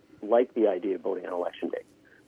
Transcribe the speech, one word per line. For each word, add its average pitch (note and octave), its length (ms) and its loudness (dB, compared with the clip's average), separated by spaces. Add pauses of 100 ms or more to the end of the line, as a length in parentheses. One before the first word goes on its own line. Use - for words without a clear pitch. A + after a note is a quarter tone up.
(240)
like A#2 320 2
the A2 120 4
idea F#2+ 280 0
of E2+ 60 -10
voting F2+ 260 -4
on F2+ 60 -6
election F2 360 -4
day. - 120 -10 (460)